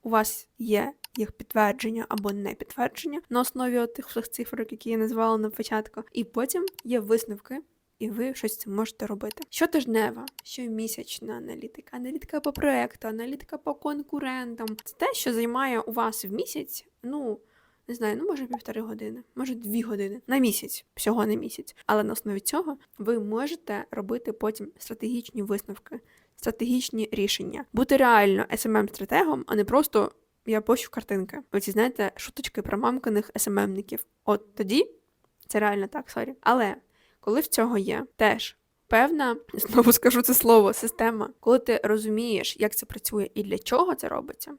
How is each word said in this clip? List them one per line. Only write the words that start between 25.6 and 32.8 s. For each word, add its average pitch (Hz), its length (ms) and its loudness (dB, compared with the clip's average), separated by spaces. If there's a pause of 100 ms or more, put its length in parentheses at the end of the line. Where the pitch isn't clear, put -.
стратегічні 233 760 -2
рішення, 202 600 -2
бути 262 240 4
реально 214 460 8
S - 260 -2
M 220 40 2
M-стратегом, 254 720 2
а - 80 -2
не 208 100 4
просто 220 480 4 (340)
"я 214 140 2
пощу 233 300 2
картинки". 196 480 -4 (140)
Оці, 196 180 0
знаєте, 214 460 2
шуточки - 460 -8
про - 160 -2
мамканих 220 520 0